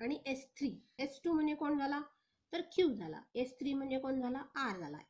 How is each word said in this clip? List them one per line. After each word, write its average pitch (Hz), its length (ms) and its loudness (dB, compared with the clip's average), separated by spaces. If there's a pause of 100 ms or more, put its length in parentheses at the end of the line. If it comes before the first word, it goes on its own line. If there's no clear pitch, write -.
आणि 269 260 -2
एस 269 200 -4 (100)
थ्री. 277 140 0 (280)
एस 277 260 -4
टू 339 80 4
म्हणजे 302 220 4
कोण 285 240 2
झाला, 277 220 0 (520)
तर 339 80 -2
क्यू 339 320 4
झाला. 165 280 -6 (140)
एस 254 240 -2
थ्री 277 160 0
म्हणजे 269 240 0
कोण 262 220 0
झाला, 254 220 -2 (120)
R 233 240 0
झाला. 151 200 -6 (120)